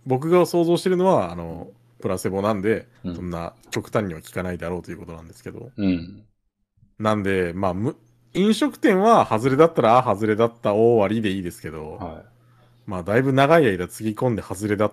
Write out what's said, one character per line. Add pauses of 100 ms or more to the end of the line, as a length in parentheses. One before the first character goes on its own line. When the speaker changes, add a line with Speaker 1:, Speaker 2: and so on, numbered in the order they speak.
Speaker 1:
僕
が
想
像
し
て
る
の
は、
あ
の、 (300)
プ
ラ
セ
ボ
な
ん
で、 (160)
Speaker 2:
う
ん。
Speaker 1:
そ
ん
な (160)
極
端
に
は
効
か
な
い
だ
ろ
う
と
い
う
こ
と
な
ん
で
す
け
ど。
Speaker 2:
う
ん。 (720)
Speaker 1:
な
ん
で、
ま
あ、
む-、 (380)
飲
食
店
は
外
れ
だ
っ
た
ら、
あ、
外
れ
だ
っ
た、
大
終
わ
り
で
い
い
で
す
け
ど、
Speaker 2:
は
い。 (600)
Speaker 1:
ま
あ、
だ
い
ぶ
長
い
間
つ
ぎ
込
ん
で
外
れ
だ
っ